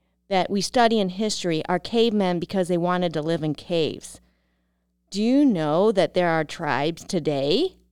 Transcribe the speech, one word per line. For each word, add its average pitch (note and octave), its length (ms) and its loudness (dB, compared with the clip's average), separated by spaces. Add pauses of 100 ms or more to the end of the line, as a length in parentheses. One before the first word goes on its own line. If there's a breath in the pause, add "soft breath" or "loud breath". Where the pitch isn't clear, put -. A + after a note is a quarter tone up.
(300)
that F#3 200 0
we G3 120 0
study A3+ 380 2
in F#3+ 100 0
history F#3 600 -2
are F3 100 0
cavemen G#3 600 0
because F3+ 280 -2
they F3+ 100 0
wanted F3 360 0
to D#3 80 -4
live D#3+ 220 -2
in D3+ 120 -2
caves. - 640 -4 (920)
Do G3+ 140 -2
you C4+ 220 4
know F3+ 460 2
that F#3 220 0
there F3 160 2
are D#3+ 140 2
tribes D3 640 -4
today D#3 720 -2 (140)